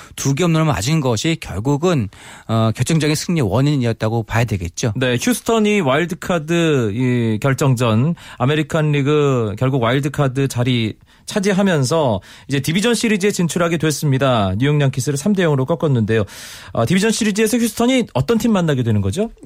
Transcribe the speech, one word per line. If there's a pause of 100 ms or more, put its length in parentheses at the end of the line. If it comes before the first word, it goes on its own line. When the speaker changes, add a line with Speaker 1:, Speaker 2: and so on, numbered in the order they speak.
(180)
Speaker 1:
두
개
홈런을
맞은
것이
결국은, (400)
어,
결정적인
승리의
원인이었다고
봐야
되겠죠.
Speaker 2:
네,
휴스턴이
와일드카드
이
결정전, (220)
아메리칸
리그
결국
와일드카드
자리 (320)
차지하면서 (260)
이제
디비전
시리즈에
진출하게
됐습니다.
뉴욕
양키스를
삼
대
영으로
꺾었는데요. (500)
아,
디비전
시리즈에서
휴스턴이
어떤
팀
만나게
되는
거죠? (160)